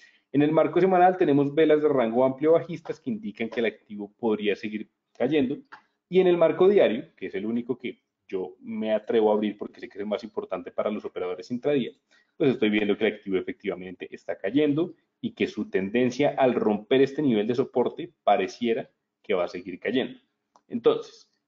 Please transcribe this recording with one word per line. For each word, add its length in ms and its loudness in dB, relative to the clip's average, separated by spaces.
En 100 2
el 80 2
marco 300 2
semanal 360 4
tenemos 380 2
velas 260 4
de 80 2
rango 360 2
amplio 280 2
bajistas 460 -2
que 120 -8
indican 380 -6
que 120 -6
el 60 2
activo 520 -8
podría 380 0
seguir 340 -10
cayendo. 400 0
Y 100 2
en 80 6
el 100 4
marco 320 4
diario, 460 2
que 120 -12
es 100 -10
el 100 -6
único 320 -4
que 240 -12
yo 340 -8
me 320 -6
atrevo 380 2
a 40 4
abrir 220 -2
porque 240 -14
sé 80 -16
que 100 -20
es 20 -10
el 60 -8
más 180 -4
importante 480 -8
para 180 -2
los 140 -8
operadores 460 -8
intradía, 420 -2
pues 140 2
estoy 200 2
viendo 260 2
que 100 -2
el 80 0
activo 220 -6
efectivamente 760 -8
está 260 -10
cayendo 580 0
y 100 -8
que 160 -2
su 240 -8
tendencia 640 0
al 180 2
romper 480 2
este 200 -2
nivel 240 2
de 80 -2
soporte 580 -4
pareciera 640 0
que 120 -4
va 100 0
a 40 -8
seguir 300 -12
cayendo. 400 -4
Entonces, 600 -2